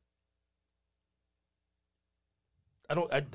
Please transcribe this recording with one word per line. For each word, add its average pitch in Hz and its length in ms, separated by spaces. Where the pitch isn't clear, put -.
I 147 40
don't, 165 200
I, 143 220